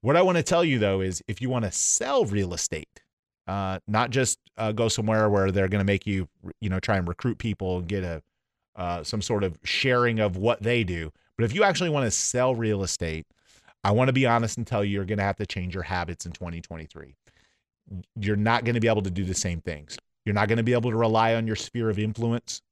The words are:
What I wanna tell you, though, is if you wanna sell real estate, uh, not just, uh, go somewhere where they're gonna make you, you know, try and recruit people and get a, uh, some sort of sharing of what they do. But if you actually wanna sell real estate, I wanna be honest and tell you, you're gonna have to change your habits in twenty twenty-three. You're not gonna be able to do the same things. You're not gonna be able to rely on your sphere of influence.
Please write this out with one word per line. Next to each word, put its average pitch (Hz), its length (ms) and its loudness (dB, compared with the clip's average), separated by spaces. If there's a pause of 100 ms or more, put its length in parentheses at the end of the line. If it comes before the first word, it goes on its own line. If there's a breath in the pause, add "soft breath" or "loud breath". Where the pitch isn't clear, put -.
What 139 160 4
I 180 60 8
wanna 180 200 4
tell 170 220 4
you, 139 140 2
though, 98 240 2
is 95 260 -4
if 110 140 -6
you 127 80 -2
wanna 117 220 -2
sell 254 520 0
real 98 300 -2
estate, - 480 -8 (440)
uh, 95 400 -4
not 113 240 0
just, 127 280 0 (180)
uh, 110 160 -2
go 113 160 2
somewhere 110 400 2
where 98 220 4
they're 95 180 2
gonna 101 160 2
make 101 220 2
you, 95 220 -2 (320)
you 107 80 -4
know, 92 120 -2
try 104 180 0
and 87 100 -2
recruit 110 300 -4
people 95 400 -2
and 87 100 -6
get 98 160 -4
a, 82 180 -8 (540)
uh, 87 260 -4
some 104 200 -6
sort 101 220 0
of 87 200 -2
sharing 120 540 2
of 101 180 2
what 104 260 2
they 117 220 2
do. 82 260 -4 (260)
But 113 80 0
if 110 100 0
you 202 80 2
actually 180 280 2
wanna 135 200 0
sell 127 440 0
real 107 280 0
estate, 82 440 -4 (560 soft breath)
I 101 80 2
wanna 127 220 4
be 131 140 4
honest 117 320 2
and 117 80 -6
tell 104 180 0
you, 101 80 -2
you're 98 120 -2
gonna 101 180 -2
have 98 140 0
to 101 100 -6
change 90 280 -6
your 95 80 -6
habits 87 440 -6
in 85 60 -12
twenty 85 280 -10
twenty-three. 78 560 -16 (1000 soft breath)
You're 104 180 0
not 113 280 2
gonna 117 160 0
be 113 80 4
able 107 140 2
to 95 80 -4
do 92 140 -4
the 92 100 -4
same 87 280 -4
things. 73 360 -10 (260)
You're 104 100 -2
not 104 140 2
gonna 113 140 2
be 120 100 2
able 120 180 2
to 110 60 -2
rely 113 380 4
on 113 120 -2
your 110 100 -2
sphere 113 340 -4
of 98 80 -2
influence. 113 720 -4